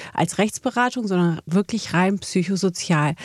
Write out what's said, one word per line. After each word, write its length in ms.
als 260
Rechtsberatung, 680
sondern 380
wirklich 480
rein 240
psychosozial. 960